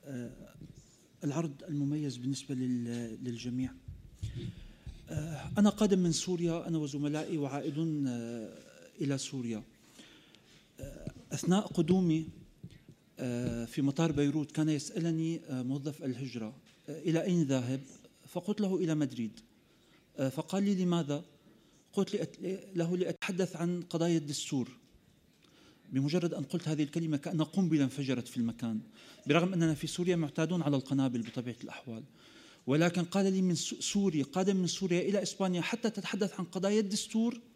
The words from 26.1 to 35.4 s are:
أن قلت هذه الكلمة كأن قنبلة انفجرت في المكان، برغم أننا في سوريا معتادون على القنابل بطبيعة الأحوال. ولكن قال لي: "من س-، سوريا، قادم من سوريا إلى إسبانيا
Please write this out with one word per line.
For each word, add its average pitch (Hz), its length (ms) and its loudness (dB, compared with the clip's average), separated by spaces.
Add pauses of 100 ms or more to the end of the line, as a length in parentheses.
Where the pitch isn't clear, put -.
أن 147 80 -4
قلت 160 260 -4
هذه 156 140 0
الكلمة 156 340 0
كأن 156 260 0
قنبلة 156 420 4
انفجرت 131 440 -2
في - 80 -8
المكان، 113 440 -2 (460)
برغم 170 260 4
أننا 165 220 4
في 151 120 -6
سوريا 180 300 0
معتادون 160 460 0
على 143 140 4
القنابل 131 460 2
بطبيعة 117 420 -6
الأحوال. 113 380 -10 (640)
ولكن 170 380 4
قال 190 280 2
لي: 190 100 2
"من 180 120 4
س-، - 260 -4
سوريا، 185 440 2
قادم 190 320 2
من 180 100 2
سوريا 175 340 2
إلى 196 220 2
إسبانيا 185 380 0